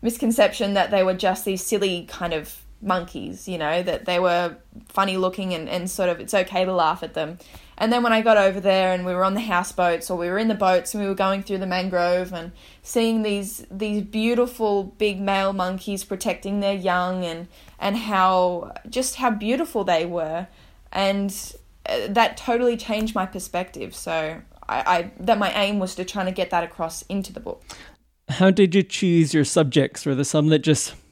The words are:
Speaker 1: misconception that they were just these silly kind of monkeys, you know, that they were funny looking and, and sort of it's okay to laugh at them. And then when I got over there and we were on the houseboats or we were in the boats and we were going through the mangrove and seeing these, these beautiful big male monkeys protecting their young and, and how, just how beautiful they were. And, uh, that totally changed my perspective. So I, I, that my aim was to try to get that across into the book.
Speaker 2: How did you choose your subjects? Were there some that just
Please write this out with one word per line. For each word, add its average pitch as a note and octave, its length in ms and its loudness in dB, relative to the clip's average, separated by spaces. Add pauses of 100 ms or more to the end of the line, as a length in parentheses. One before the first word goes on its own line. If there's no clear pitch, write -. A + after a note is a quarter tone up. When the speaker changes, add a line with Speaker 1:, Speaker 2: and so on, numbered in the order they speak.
Speaker 1:
misconception A3+ 720 2
that F#3+ 160 2
they G3 140 4
were F#3 100 2
just F#3 300 -2
these F#3+ 200 -2
silly F#3+ 440 0
kind F3 240 -6
of D#3 240 -6 (260)
monkeys, F#3 640 -4
you F3+ 120 -6
know, D#3+ 260 0
that F3 220 -4
they F3+ 120 0
were F3 380 2 (320)
funny F#3+ 280 0
looking F#3 380 -2
and, D#3+ 140 -6
and F3+ 220 -4
sort F#3 180 0
of F3 100 -2
it's - 140 -10
okay F#3 320 0
to F#3 80 -2
laugh F3 300 2
at E3 120 -12
them. D#3+ 240 -6 (380)
And A3+ 160 0
then A#3+ 100 2
when A#3 100 4
I A3 100 4
got A3 140 6
over G3 240 4
there F#3+ 320 4
and F3+ 140 -2
we F3+ 80 -2
were F#3 100 2
on F#3+ 100 2
the G#3 60 -2
houseboats F3+ 680 0
or F3+ 80 -2
we F3 100 -2
were F#3 100 0
in A3+ 100 0
the A3 60 2
boats F#3 400 2
and G#3 80 -2
we G3 60 -2
were G3 60 0
going G3 280 0
through F#3+ 160 -6
the F#3+ 80 -4
mangrove F3+ 680 0
and E3+ 200 -10 (300)
seeing A3+ 400 0
these, G3+ 480 -4
these G#3 320 -4
beautiful A3 840 0
big G3 360 -2
male G3 340 0
monkeys F#3+ 500 -4
protecting G3+ 560 -4
their G3+ 140 0
young F#3 500 0
and, E3+ 240 -8 (300)
and G3+ 180 -2
how, F#3 760 2 (160)
just B3+ 280 -4
how B3+ 140 2
beautiful A3 540 -2
they F3 220 2
were. E3+ 400 -4 (460)
And, G3 380 0 (580)
uh, G#2 200 -2
that G#3 280 2
totally A#3+ 400 0
changed A3 380 -4
my F#3+ 120 0
perspective. F3+ 680 -8
So D#3+ 460 -6 (280)
I, A#2+ 100 -2 (200)
I, F3 120 -4 (100)
that G3+ 180 2
my G3+ 140 0
aim G3+ 260 0
was F#3 180 -4
to F3+ 80 -6
try F#3+ 200 -4
to F#3 80 -2
get F#3 180 -4
that E3+ 140 0
across E3 380 -8
into G3 300 -6
the - 80 -14
book. - 220 -12 (680)
Speaker 2:
How F#3 220 4
did F#3 240 4
you G3 80 6
choose E3+ 520 2
your D3+ 100 4
subjects? C#3 600 2
Were C#3 80 0
there C#3 100 0
some D3+ 240 2
that D#3 120 6
just - 340 2 (180)